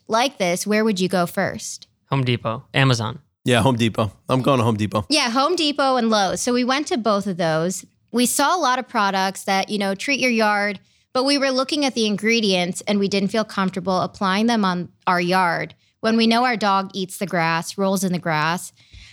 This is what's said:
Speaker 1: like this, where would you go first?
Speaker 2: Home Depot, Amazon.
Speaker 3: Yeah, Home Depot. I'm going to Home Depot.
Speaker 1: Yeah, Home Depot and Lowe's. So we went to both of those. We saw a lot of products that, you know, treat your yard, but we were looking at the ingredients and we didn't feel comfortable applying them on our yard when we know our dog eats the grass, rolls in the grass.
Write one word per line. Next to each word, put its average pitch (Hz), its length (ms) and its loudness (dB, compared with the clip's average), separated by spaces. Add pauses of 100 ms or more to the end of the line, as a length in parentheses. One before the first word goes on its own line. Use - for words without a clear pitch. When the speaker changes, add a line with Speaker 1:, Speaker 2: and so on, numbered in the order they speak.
Speaker 1:
like 240 300 0
this, 180 300 -2
where 214 160 2
would 220 160 0
you 185 100 2
go 180 160 0
first? - 640 -6 (220)
Speaker 2:
Home 139 140 0
Depot, 120 500 -2
Amazon. 120 460 2 (260)
Speaker 3:
Yeah, 120 160 4
Home 127 160 4
Depot. 110 340 0 (180)
I'm 131 120 2
going 135 180 4
to 113 40 2
Home 113 140 2
Depot. 107 320 -2
Speaker 1:
Yeah, 277 200 0
Home 269 260 0
Depot 294 420 0
and 226 120 0
Lowe's. 190 320 0
So 247 120 -2
we 247 100 0
went 269 240 -2
to 359 100 -2
both 202 280 0
of 190 120 -4
those. 165 480 -2 (260)
We 240 140 2
saw 294 300 0
a 370 40 0
lot 254 200 0
of 247 80 -8
products 196 560 -2
that, 196 260 0
you 208 80 -2
know, 196 180 -2
treat 269 240 -4
your 254 120 2
yard, 208 480 0 (340)
but 254 120 0
we 285 120 2
were 269 140 0
looking 262 340 0
at 262 100 0
the 226 120 0
ingredients 196 800 0
and 208 120 2
we 196 80 2
didn't 196 220 0
feel 220 160 0
comfortable 185 560 -2
applying 190 460 0
them 226 180 2
on 180 240 -2 (160)
our 180 160 2
yard 175 540 0 (240)
when 226 180 0
we 226 100 4
know 226 160 4
our 247 140 0
dog 196 360 0
eats 185 240 -6
the 208 100 -6
grass, 165 500 0
rolls 190 260 0
in 185 100 0
the 175 60 -2
grass. 160 520 -2 (420)